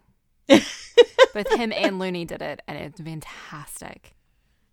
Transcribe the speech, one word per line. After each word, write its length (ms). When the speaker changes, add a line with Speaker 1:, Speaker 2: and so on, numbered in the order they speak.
Speaker 1:
<laughs> 240
Speaker 2:
Both 1080
him 180
and 260
Looney 260
did 160
it, 260
and 100
it's 240
fantastic. 1120